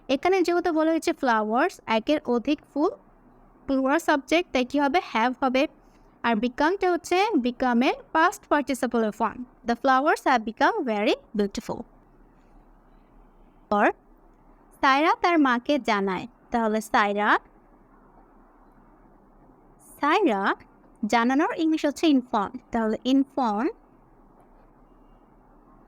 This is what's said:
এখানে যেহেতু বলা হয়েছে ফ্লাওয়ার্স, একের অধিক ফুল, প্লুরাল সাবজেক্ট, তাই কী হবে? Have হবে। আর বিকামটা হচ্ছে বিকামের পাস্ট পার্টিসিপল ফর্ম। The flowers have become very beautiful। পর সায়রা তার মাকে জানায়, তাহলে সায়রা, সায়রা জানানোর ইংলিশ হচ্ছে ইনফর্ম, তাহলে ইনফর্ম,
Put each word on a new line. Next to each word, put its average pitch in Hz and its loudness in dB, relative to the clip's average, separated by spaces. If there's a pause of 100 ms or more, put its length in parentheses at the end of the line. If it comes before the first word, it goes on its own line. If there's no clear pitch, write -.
(140)
এখানে 359 0 (100)
যেহেতু 349 0
বলা 320 2
হয়েছে 320 -2
ফ্লাওয়ার্স, 233 0 (240)
একের 294 -2 (160)
অধিক 262 -2 (120)
ফুল, 311 0 (760)
প্লুরাল 269 0
সাবজেক্ট, 311 0
তাই 247 0
কী 277 -4
হবে? 285 0 (140)
Have 247 0
হবে। 262 0 (640)
আর 233 2
বিকামটা 311 0
হচ্ছে 359 0 (100)
বিকামের 247 0 (180)
পাস্ট 330 0
পার্টিসিপল 240 0
ফর্ম। 233 -6 (220)
The 233 0
flowers 277 2
have 247 2
become 339 0 (180)
very 220 0 (240)
beautiful। - -6 (1900)
পর 214 2 (920)
সায়রা 294 4
তার 349 2
মাকে 269 2
জানায়, 196 -2 (240)
তাহলে 220 0
সায়রা, 214 0 (2500)
সায়রা 285 0 (520)
জানানোর 262 0
ইংলিশ 320 -2
হচ্ছে 294 -2
ইনফর্ম, 247 0 (120)
তাহলে 220 -2
ইনফর্ম, 254 0 (2250)